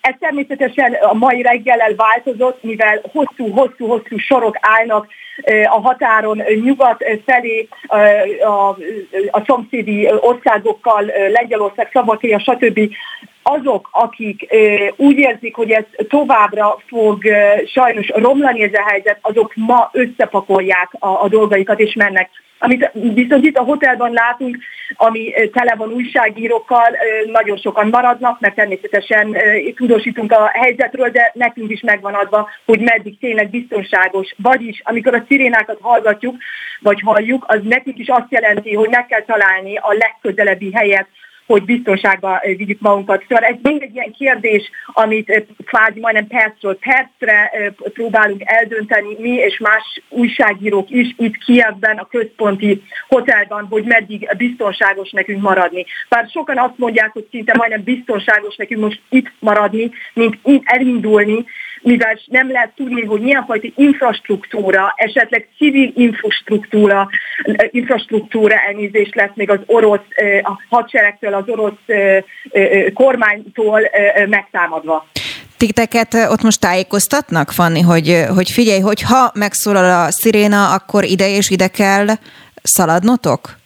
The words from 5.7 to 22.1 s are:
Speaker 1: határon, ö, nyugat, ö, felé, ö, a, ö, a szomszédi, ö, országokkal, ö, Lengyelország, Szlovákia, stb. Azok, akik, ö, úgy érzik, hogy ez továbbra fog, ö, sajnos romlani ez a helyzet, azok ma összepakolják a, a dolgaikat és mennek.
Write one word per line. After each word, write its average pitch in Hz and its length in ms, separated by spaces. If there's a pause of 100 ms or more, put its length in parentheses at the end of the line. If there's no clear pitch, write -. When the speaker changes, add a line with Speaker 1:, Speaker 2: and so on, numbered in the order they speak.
Speaker 1:
határon, 220 600
ö, 214 140
nyugat, 247 480
ö, 220 100 (140)
felé, 233 420 (200)
ö, - 80 (500)
a, 196 300 (340)
ö, 190 80 (120)
a 208 160
szomszédi, 214 600
ö, 214 140
országokkal, 220 880
ö, 196 220
Lengyelország, 214 600
Szlovákia, 220 480
stb. 220 560 (480)
Azok, 262 500
akik, 220 580
ö, 208 360 (100)
úgy 277 220
érzik, 233 360
hogy 220 160
ez 220 140 (240)
továbbra 214 680 (100)
fog, 214 380
ö, 208 120 (300)
sajnos 233 420
romlani 247 540
ez 202 120
a 202 140
helyzet, 202 320
azok 214 340
ma 233 380
összepakolják 190 960 (100)
a, 202 100
a 190 200
dolgaikat 208 520
és 214 140
mennek. 196 360 (280)